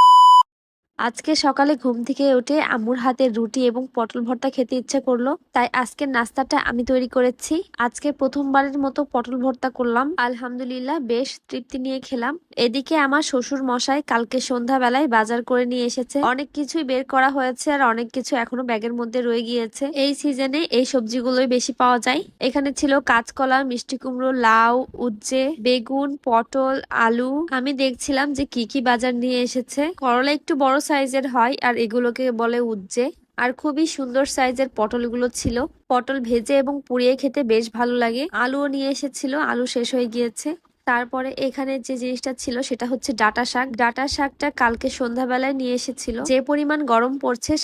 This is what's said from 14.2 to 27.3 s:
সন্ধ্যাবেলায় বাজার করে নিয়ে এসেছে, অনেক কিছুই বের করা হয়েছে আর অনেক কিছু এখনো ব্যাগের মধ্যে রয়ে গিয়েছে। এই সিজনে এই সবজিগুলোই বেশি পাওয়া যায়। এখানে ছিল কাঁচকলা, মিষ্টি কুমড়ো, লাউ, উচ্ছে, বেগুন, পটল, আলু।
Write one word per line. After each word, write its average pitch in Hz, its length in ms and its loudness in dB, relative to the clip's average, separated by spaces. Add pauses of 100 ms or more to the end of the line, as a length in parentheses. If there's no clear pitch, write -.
সন্ধ্যাবেলায় 254 560 2 (100)
বাজার 226 240 2 (100)
করে 247 220 2
নিয়ে 247 180 0
এসেছে, 247 280 -4 (140)
অনেক 277 240 -4
কিছুই 294 340 -2
বের 262 220 0
করা 262 240 4
হয়েছে 254 380 -2
আর 277 80 2 (100)
অনেক 233 140 -4 (100)
কিছু 254 160 -4 (100)
এখনো 247 260 -4
ব্যাগের 233 300 -2
মধ্যে 233 240 -4
রয়ে 233 260 0
গিয়েছে। 233 360 -4 (200)
এই 285 160 2
সিজনে 269 400 0 (180)
এই 254 140 6
সবজিগুলোই 254 600 0
বেশি 247 260 0
পাওয়া 247 260 6
যায়। 262 140 2 (260)
এখানে 277 240 0 (100)
ছিল 285 120 2 (180)
কাঁচকলা, 262 480 2 (120)
মিষ্টি 247 320 -6
কুমড়ো, 254 280 -2 (160)
লাউ, 226 280 6 (320)
উচ্ছে, 240 340 -2 (260)
বেগুন, 254 440 0 (160)
পটল, 262 500 2 (300)
আলু। 240 260 2 (260)